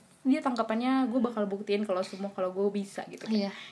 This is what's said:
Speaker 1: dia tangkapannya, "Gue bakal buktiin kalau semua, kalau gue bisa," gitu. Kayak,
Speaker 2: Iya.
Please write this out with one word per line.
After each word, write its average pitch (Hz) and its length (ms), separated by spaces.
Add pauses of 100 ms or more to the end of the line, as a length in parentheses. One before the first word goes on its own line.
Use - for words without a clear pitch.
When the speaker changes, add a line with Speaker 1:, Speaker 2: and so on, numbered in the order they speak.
(220)
Speaker 1:
dia 277 160
tangkapannya, 247 680
"Gue 226 120
bakal 220 280
buktiin 202 360
kalau 190 180
semua, 190 300
kalau 185 200
gue 190 220
bisa," 202 340
gitu. 170 200
Kayak, 214 200
Speaker 2:
Iya. 196 40 (200)